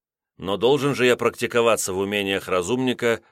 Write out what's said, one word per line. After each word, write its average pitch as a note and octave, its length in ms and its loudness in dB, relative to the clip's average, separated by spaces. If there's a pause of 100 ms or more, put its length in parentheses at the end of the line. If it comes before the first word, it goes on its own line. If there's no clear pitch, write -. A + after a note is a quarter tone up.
(360)
но F#2 220 -4
должен C#3 360 2
же A#2 120 2
я A#2+ 100 4
практиковаться A2+ 800 0
в F#2 40 -4
умениях G2 500 -2
разумника, A2+ 840 0